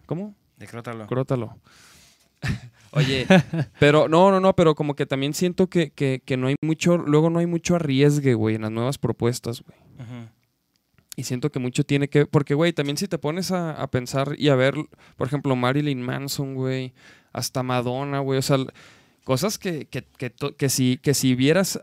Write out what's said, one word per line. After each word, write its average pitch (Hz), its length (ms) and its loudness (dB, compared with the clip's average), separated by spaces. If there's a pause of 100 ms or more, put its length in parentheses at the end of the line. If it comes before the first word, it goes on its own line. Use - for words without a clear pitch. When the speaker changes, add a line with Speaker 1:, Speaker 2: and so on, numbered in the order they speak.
Speaker 1:
¿cómo? 202 300 -10 (220)
Speaker 2:
De 104 100 -20
Crótalo. 113 400 -14
Speaker 1:
Crótalo. 123 500 -4 (840)
<laughs> - 500 -10
Oye, 135 360 0
Speaker 2:
<laughs> 165 520 2
Speaker 1:
pero 147 280 6
no, 175 240 6
no, 190 80 2
no, 190 160 4
pero 160 200 4
como 147 200 -4
que 143 100 -4
también 139 280 -2
siento 180 340 0
que, 170 240 0
que, 131 340 -2
que 131 120 -2
no 127 100 -2
hay 139 140 0
mucho, 160 360 2
luego 156 320 2
no 165 100 0
hay 175 60 2
mucho 170 300 0
arriesgue, 143 580 4
güey, 110 220 0
en 110 80 -6
las 110 80 -4
nuevas 120 260 -4
propuestas, 120 640 -4
güey. - 160 -20 (220)
Speaker 2:
Ujú. 120 300 -16 (840)
Speaker 1:
Y 135 80 -10
siento 127 280 -4
que - 80 -6
mucho 127 240 -2
tiene 143 260 0
que, 147 180 2
porque, 143 260 0
güey, 165 200 2
también 143 240 -4
si 196 100 -4
te 175 100 -6
pones 165 340 -6
a, 170 200 -4
a 135 180 -8
pensar 135 480 -4
y 147 120 2
a 139 60 6
ver, 131 200 2 (400)
por - 120 -4
ejemplo, 139 280 0
Marilyn 131 460 0
Manson, 135 540 -6
güey, 131 380 -4 (400)
hasta - 300 -6
Madonna, 127 560 -4
güey, 135 180 -2
o 135 60 0
sea, 139 140 2
l-, 131 100 -4 (560)
cosas 135 340 -2
que, 165 300 -8
que, - 160 -10
que - 260 -12
to-, - 260 -8
que 139 140 -2
si, 127 320 0
que 143 140 0
si 131 180 2
vieras 151 500 2